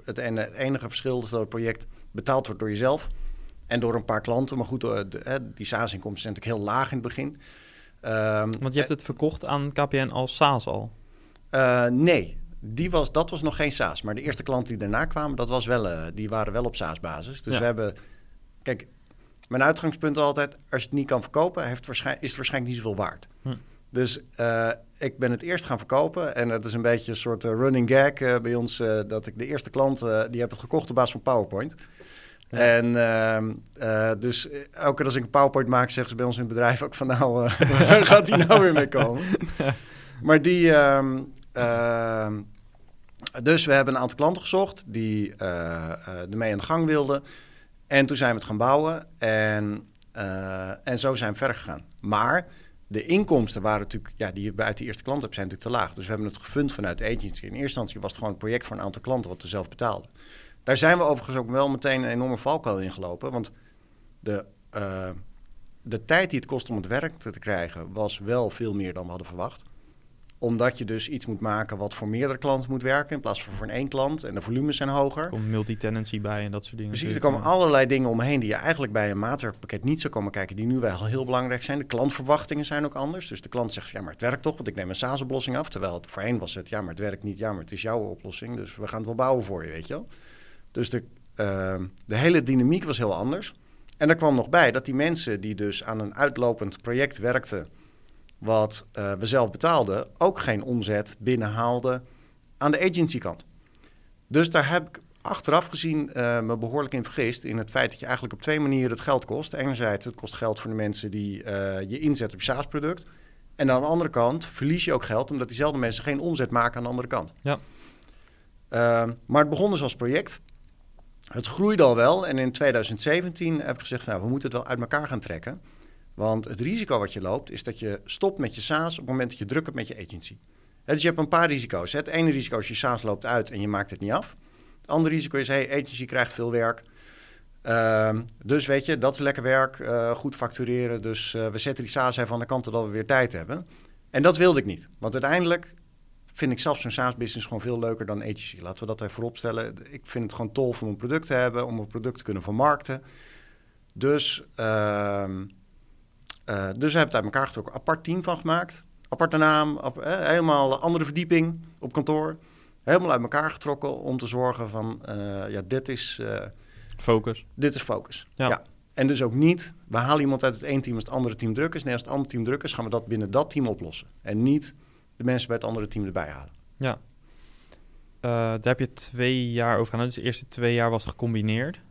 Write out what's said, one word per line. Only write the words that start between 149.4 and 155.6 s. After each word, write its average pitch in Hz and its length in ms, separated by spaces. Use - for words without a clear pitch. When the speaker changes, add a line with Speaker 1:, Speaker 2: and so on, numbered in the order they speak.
Speaker 1:
Ik 143 140
vind 120 200
het 101 100
gewoon 110 180
tof 127 300
om 113 60
een 104 80
product 151 320
te 143 60
hebben, 123 320
om 117 140
een 104 80
product 120 300
te - 60
kunnen 98 200
vermarkten. 135 580
Dus, 143 500
ehm, 101 880